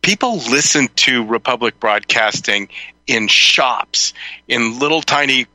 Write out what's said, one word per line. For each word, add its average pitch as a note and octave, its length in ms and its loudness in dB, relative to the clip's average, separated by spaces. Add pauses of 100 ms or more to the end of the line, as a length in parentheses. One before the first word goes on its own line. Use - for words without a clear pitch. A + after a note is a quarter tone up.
people A3 340 0
listen C3+ 600 0
to B2+ 300 2
Republic A#2 520 -2
Broadcasting G#2 880 0 (380)
in A2 220 0
shops, - 840 2 (360)
in A#2+ 300 -2
little D3 240 0
tiny C3+ 520 0